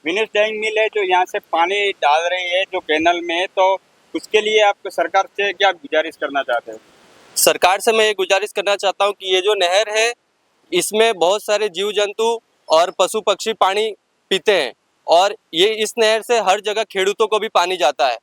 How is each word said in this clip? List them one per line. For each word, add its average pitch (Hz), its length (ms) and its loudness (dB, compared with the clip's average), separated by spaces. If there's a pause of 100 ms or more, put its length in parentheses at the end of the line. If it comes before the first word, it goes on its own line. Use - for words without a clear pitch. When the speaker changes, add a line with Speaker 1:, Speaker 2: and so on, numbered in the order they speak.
Speaker 1:
विनस 202 300 -2
डाइंग 214 240 0
मिल 214 180 -4
है 220 100 2
जो 208 160 -4
यहाँ 185 220 2
से 202 160 -8
पानी 196 500 -2
डाल 156 300 2
रही 175 280 -4
है, 180 140 0
जो 185 160 -6
कैनल 165 420 0
में, 170 260 -4
तो 190 300 2 (360)
उसके 214 280 0
लिए 214 200 2
आप 202 260 0
सरकार 180 400 -2
से 202 260 -4
क्या 190 180 2
गुजारिश 156 440 -4
करना 143 260 -4
चाहते 120 300 -4
हैं? 110 80 -16 (560)
Speaker 2:
सरकार 175 440 2
से 233 120 0
मैं 220 140 2
ये 214 80 0
गुजारिश 196 380 -2
करना 202 240 -2
चाहता 196 300 -2
हूँ 208 80 -2
कि 190 200 -6
ये 185 80 2
जो 202 120 0
नहर 196 360 0
है, 220 220 0 (600)
इसमें 214 420 2
बहुत 185 300 0
सारे 214 260 -2
जीव 190 220 -6
जंतु 208 480 -2 (300)
और 170 300 4
पशु 196 220 0
पक्षी 214 320 -2
पानी 208 360 0 (420)
पीते 190 220 0
हैं 139 200 0 (340)
और 190 280 4 (180)
ये 175 220 2
इस 214 220 -4
नहर 220 240 2
से 233 180 0
हर 202 220 2
जगह 208 220 -4
खेडूतों 196 440 -2
को 208 120 0
भी 214 80 -4
पानी 180 300 0
जाता 156 300 0
है 120 160 -2